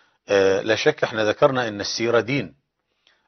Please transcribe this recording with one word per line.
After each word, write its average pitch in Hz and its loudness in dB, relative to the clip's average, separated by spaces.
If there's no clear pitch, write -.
آه، 98 4
لا 110 0
شك - 0
احنا 110 -4
ذكرنا 127 0
أن 101 -8
السيرة 117 0
دين، 110 -4